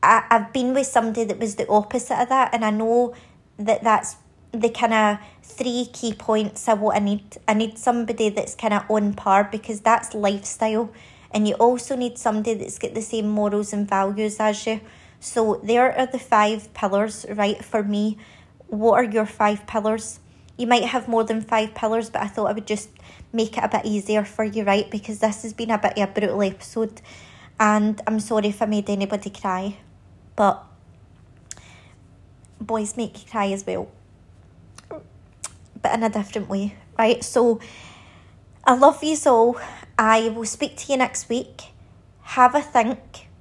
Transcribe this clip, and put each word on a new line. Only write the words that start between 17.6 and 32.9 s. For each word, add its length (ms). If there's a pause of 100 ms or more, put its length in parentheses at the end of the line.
for 180
me. 340 (520)
What 260
are 100
your 220
five 400
pillars? 520 (380)
You 100
might 180
have 240
more 160
than 180
five 320
pillars, 360
but 120
I 40
thought 240
I 20
would 140
just 220 (440)
make 240
it 80
a 40
bit 160
easier 400
for 200
you, 200
right, 260
because 300
this 220
has 100
been 180
a 80
bit 180
of 120
a 40
brutal 300
episode, 600 (580)
and 460
I'm 120
sorry 300
if 140
I 40
made 240
anybody 400
cry, 460 (580)
but 300 (2000)
boys 360